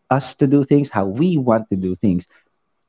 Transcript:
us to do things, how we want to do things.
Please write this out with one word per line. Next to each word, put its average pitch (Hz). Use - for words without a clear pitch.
us -
to 147
do 139
things, 143
how 101
we 135
want 113
to 98
do 92
things. 90